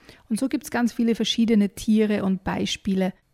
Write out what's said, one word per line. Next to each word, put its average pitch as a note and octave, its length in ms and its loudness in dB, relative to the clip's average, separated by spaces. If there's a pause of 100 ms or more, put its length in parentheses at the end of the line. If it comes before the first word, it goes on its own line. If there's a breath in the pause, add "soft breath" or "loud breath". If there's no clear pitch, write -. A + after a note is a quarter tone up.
(300 soft breath)
Und G#3+ 100 -2
so C4+ 100 -2
gibt's - 220 -6
ganz A#3+ 220 0
viele A3+ 220 2
verschiedene G#3+ 540 2
Tiere G#3+ 540 0
und F#3+ 200 -2
Beispiele, F#3 680 -2 (200)